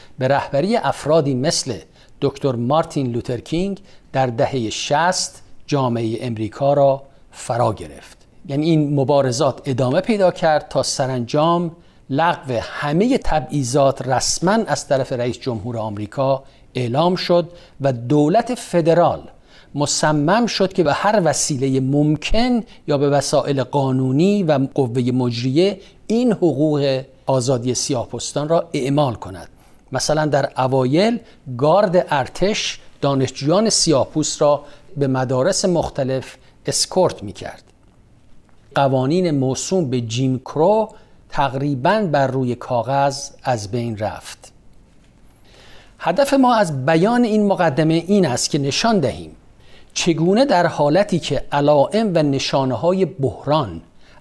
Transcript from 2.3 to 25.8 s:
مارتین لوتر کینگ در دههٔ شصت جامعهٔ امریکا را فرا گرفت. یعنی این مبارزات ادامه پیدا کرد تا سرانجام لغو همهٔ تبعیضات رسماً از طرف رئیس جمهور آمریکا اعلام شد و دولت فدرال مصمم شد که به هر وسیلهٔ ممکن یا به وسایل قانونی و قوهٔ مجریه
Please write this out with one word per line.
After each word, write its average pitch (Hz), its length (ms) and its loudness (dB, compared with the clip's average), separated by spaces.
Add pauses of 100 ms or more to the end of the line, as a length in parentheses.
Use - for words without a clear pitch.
مارتین 131 600 -2
لوتر 120 280 -6
کینگ 185 400 -4 (320)
در 131 140 0
دههٔ 120 440 -2
شصت - 720 -2 (240)
جامعهٔ 117 540 -2
امریکا 117 520 -2
را 139 300 4 (300)
فرا 117 400 -2
گرفت. - 460 -18 (300)
یعنی 147 220 0
این 151 240 2
مبارزات 135 680 2
ادامه 131 360 0
پیدا 190 300 2
کرد 156 380 0
تا 139 140 0
سرانجام 147 880 -2 (400)
لغو 139 520 -2
همهٔ 208 560 0
تبعیضات 139 920 0
رسماً 131 440 0
از 196 360 -2
طرف 135 240 0
رئیس 120 260 -4
جمهور 117 400 -6
آمریکا 110 640 -4 (320)
اعلام 135 420 0
شد 170 340 0 (300)
و 139 120 2
دولت 147 640 2
فدرال 165 640 2 (540)
مصمم 151 720 2
شد 190 260 0
که 185 100 2
به 143 100 2
هر 208 320 2
وسیلهٔ 135 560 0
ممکن 151 840 2 (240)
یا 147 120 2
به 143 120 2
وسایل 139 520 0
قانونی 135 800 2
و 143 320 2
قوهٔ 127 380 0
مجریه 127 680 0 (260)